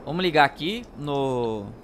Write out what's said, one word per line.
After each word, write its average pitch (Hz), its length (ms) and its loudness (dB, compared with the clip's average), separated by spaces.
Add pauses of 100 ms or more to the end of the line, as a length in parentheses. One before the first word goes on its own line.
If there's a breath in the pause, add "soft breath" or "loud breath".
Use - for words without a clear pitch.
Vamos 170 180 -4
ligar 151 220 6
aqui 202 400 -2 (140)
no 123 720 -2 (120)